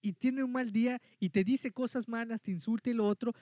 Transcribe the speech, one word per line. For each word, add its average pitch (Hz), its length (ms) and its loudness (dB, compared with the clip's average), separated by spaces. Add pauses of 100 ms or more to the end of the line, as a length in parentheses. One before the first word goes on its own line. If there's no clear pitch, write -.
y 208 120 -2
tiene 262 280 0
un 247 100 -2
mal 247 200 -2
día 240 280 2 (200)
y 185 100 0
te 190 140 4
dice 247 260 0
cosas 240 380 -4
malas, 226 340 -4
te - 80 -6
insulta 220 400 0
y 233 40 2
lo 220 120 4
otro, 220 360 0